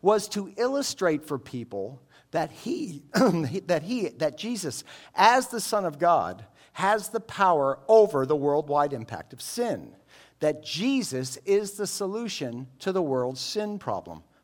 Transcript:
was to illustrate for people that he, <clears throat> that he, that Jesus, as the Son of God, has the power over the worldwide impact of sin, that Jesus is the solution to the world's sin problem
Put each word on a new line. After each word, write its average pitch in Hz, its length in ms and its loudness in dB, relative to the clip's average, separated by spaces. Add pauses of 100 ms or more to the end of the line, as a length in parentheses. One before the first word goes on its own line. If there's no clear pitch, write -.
was 202 260 4
to 196 300 -6
illustrate 190 640 0
for 147 140 -8
people 117 640 -10 (300)
that 160 200 -2
he, 240 560 -8
<clears throat> - 60 -20
that 165 720 2
he, 202 260 -4
that - 260 -2
Jesus, 208 480 -8 (300)
as 240 360 4
the 226 120 -6
Son 202 240 -2
of 147 140 -4
God, 113 480 2 (260)
has 196 360 0
the 226 100 -4
power 160 580 2 (100)
over 196 380 8
the 151 100 2
worldwide 143 560 2
impact 110 420 -10
of 123 80 -18
sin, 220 540 -6 (440)
that 151 240 0
Jesus 165 840 -2
is 202 280 2
the 208 120 -4
solution 185 840 -6 (120)
to 196 120 -2
the 185 120 2
world's 131 360 -2
sin 208 380 -4
problem 90 460 -8 (200)